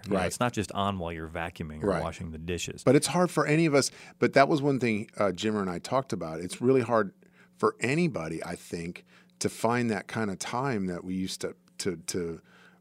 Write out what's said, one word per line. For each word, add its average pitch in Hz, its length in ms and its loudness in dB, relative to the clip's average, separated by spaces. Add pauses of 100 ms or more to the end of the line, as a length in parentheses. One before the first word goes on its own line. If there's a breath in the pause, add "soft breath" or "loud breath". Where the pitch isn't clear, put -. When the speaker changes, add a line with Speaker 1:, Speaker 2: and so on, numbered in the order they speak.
Speaker 1:
You 95 60 -4
know, 95 80 2
Speaker 2:
Right. 90 80 0
Speaker 1:
it's - 120 -6
not 123 140 0
just 101 180 -4
on 98 280 -2
while 85 120 -4
you're 80 160 -8
vacuuming 82 560 -8
or 104 40 2
Speaker 2:
Right. 87 140 2
Speaker 1:
washing 82 300 -6
the 78 60 -10
dishes. 85 480 -6
Speaker 2:
But 131 100 6
it's 147 120 4
hard 180 220 2
for 147 160 2
any 156 200 4
of 143 100 4
us, 131 160 4 (280 loud breath)
but 120 120 4
that 139 160 8
was 151 140 4
one 139 180 2
thing, 113 380 0
uh, 101 180 2
Jimmer 107 240 0
and 95 100 0
I 85 100 -4
talked 131 340 -2
about. 82 260 -6
It's 90 220 -8
really 131 200 6
hard 113 300 2 (460 soft breath)
for 110 240 2
anybody, 110 600 0
I 87 140 -8
think, 87 480 -8 (360 soft breath)
to 104 100 0
find 120 420 0
that 101 160 -4
kind 110 240 -4
of 90 80 -8
time 120 460 -2
that 87 180 -6
we 92 100 -6
used 92 280 -4
to, 87 160 -6 (220)
to, 90 180 -4 (100)
to 82 320 -4 (420 soft breath)